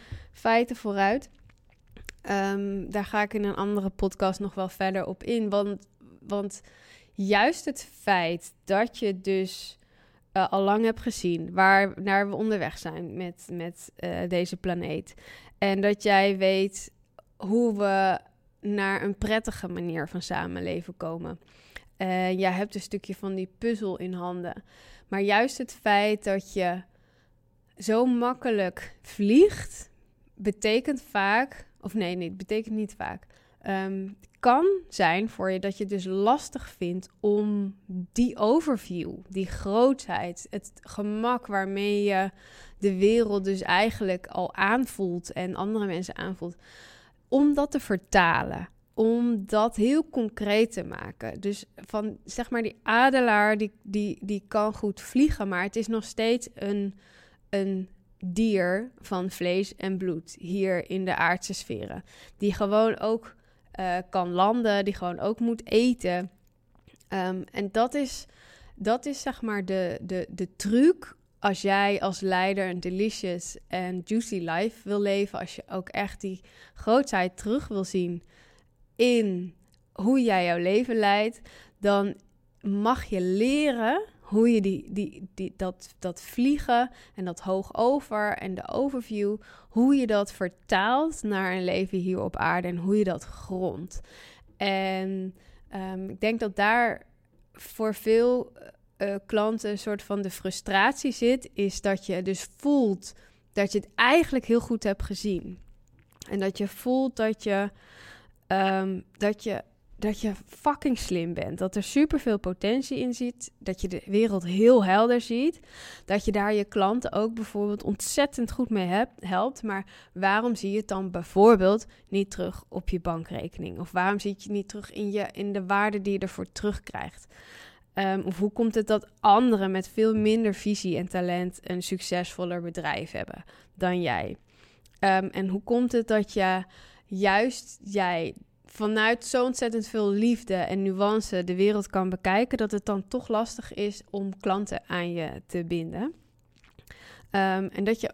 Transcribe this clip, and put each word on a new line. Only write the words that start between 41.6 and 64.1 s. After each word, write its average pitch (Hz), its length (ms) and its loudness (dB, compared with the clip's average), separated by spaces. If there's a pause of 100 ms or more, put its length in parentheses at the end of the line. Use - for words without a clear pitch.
je 196 260 2 (480)
de 196 180 0
wereld 202 480 4
dus 190 180 -2
eigenlijk 190 640 0
al - 280 -4
aanvoelt 196 800 0
en 180 220 -4
andere 208 320 -2
mensen 180 300 -4
aanvoelt, 175 400 -8 (720)
om 285 260 6
dat 285 160 0
te 285 100 -2
vertalen, 175 880 2 (260)
om 226 520 2
dat 220 300 2
heel 277 320 2
concreet 220 640 0
te 180 120 -6
maken. - 560 -10
Dus 202 240 -6 (120)
van, 214 480 -6
zeg - 260 -8
maar, 233 120 -2
die - 200 -6
adelaar, 226 760 4
die, 208 160 -2 (100)
die, 208 380 -4
die 196 280 -6
kan 214 260 0
goed 208 260 -4
vliegen, 254 480 2
maar 180 140 -2
het 196 140 -4
is 220 100 -2
nog 220 180 -2
steeds - 500 0
een, 202 400 -4 (560)
een 196 380 -2 (300)
dier 190 720 0 (100)
van 185 300 -4
vlees 185 460 -2
en 190 220 -4
bloed 175 400 -6
hier 185 520 -2
in 190 140 -4
de 185 120 -2
aardse 180 380 0
sferen. - 500 -10 (320)
Die 202 180 0
gewoon 214 440 2
ook, 226 360 -4 (360)
eh, 180 280 -4 (120)